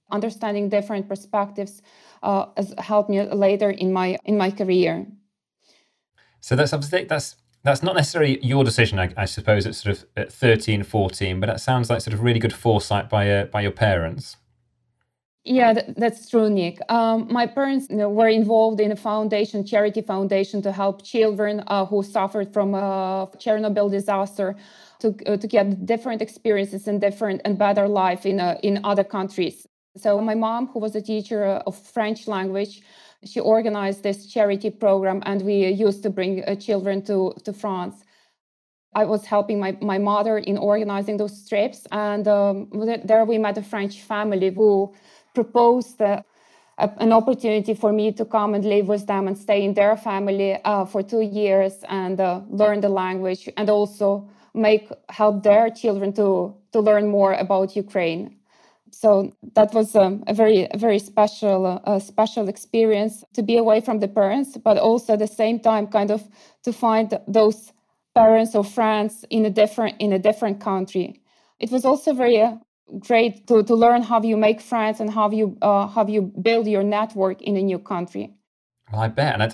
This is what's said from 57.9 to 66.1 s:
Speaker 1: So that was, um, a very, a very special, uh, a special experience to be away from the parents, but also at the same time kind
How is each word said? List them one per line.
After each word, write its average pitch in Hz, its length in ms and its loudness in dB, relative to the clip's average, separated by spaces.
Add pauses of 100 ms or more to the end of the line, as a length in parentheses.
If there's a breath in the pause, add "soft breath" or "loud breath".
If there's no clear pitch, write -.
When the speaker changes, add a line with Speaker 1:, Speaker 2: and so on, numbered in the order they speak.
Speaker 1:
So 202 400 2 (220)
that 214 180 4
was, 220 220 0
um, 196 320 2
a 214 80 -2
very, 214 340 4
a - 80 -8
very 214 220 2
special, 208 640 0
uh, 185 200 -2
a 196 160 0
special 214 480 -2
experience 214 720 -2 (120)
to 240 100 -2
be 233 120 0
away 220 240 4
from 220 200 -4
the 196 80 -2
parents, 214 480 0
but 208 220 2
also 226 340 2
at 208 80 2
the 214 80 0
same 226 320 -2
time 220 260 2
kind 208 240 0